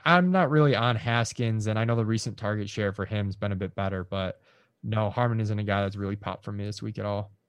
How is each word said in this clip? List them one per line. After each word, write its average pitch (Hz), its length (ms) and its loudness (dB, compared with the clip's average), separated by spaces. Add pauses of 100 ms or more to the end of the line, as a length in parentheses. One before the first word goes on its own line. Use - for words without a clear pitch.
I'm 180 260 6
not 180 200 4
really 147 260 6
on 120 180 4
Haskins, 113 720 0
and 110 120 0
I 110 60 2
know 117 120 0
the 113 80 2
recent 110 320 -2
target 104 320 -4
share 101 240 -2
for 98 120 -4
him 104 220 -2
has 95 80 -2
been 104 160 -4
a 98 60 -2
bit 92 180 -6
better, 98 300 -4
but 95 360 -4 (440)
no, 107 260 0
Harmon 117 300 0
isn't 107 180 0
a 104 60 -2
guy 101 180 2
that's 98 140 -2
really 101 200 -4
popped 101 280 -6
for 110 80 -8
me 101 120 -6
this 107 160 -8
week 110 180 -8
at 104 80 -4
all. 101 260 -4 (160)